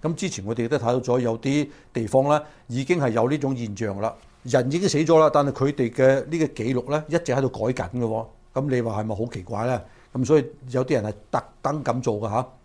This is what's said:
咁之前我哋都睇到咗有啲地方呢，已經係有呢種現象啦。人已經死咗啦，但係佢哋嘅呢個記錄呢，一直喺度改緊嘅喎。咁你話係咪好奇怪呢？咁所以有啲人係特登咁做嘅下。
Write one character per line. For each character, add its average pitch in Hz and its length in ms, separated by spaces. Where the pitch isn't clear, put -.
咁 160 140
之 196 120
前 95 160
我 107 80
哋 117 140
都 139 100
睇 131 40
到 123 200
咗 123 200
有 117 180
啲 139 300
地 113 140
方 135 200
呢， 151 140
已 127 180
經 175 140
係 135 120
有 117 200
呢 151 80
種 131 180
現 110 200
象 101 240
啦。 113 120
人 127 240
已 151 140
經 190 80
死 147 100
咗 160 220
啦， 156 120
但 147 140
係 135 60
佢 135 200
哋 123 200
嘅 135 340
呢 160 120
個 156 100
記 117 260
錄 123 160
呢， 151 160
一 147 60
直 156 200
喺 131 80
度 135 80
改 - 180
緊 127 240
嘅 - 0
喎。 113 260
咁 135 160
你 127 120
話 113 200
係 107 60
咪 110 80
好 110 120
奇 104 160
怪 107 240
呢？ 127 160
咁 127 120
所 151 160
以 131 40
有 127 140
啲 143 100
人 107 100
係 107 100
特 - 140
登 143 220
咁 127 180
做 117 140
嘅 107 120
下。 120 180